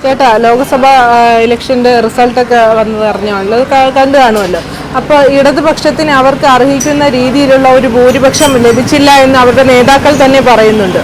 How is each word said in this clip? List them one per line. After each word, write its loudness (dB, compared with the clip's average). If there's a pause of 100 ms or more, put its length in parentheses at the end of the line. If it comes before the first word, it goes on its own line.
ചേട്ടാ, 0 (160)
ലോക്സഭ, 0 (320)
ഏഹ്, 2
ഇലക്ഷന്റെ -2 (140)
റിസൾട്ടൊക്കെ 0 (200)
വന്നത് -4
അറിഞ്ഞാണല്ലോ, -6
അത് -2
ക-, 0
കണ്ടു 0
കാണുമല്ലോ. -2 (380)
അപ്പൊ -2 (220)
ഇടതുപക്ഷത്തിന് -2
അവർക്ക് 0
അർഹിക്കുന്ന -2 (100)
രീതിയിലുള്ള 0 (100)
ഒരു 0
ഭൂരിപക്ഷം 0 (140)
ലഭിച്ചില്ല 0 (160)
എന്ന് 2
അവരുടെ 2
നേതാക്കൾ 2
തന്നെ 2 (120)
പറയുന്നുണ്ട്. 0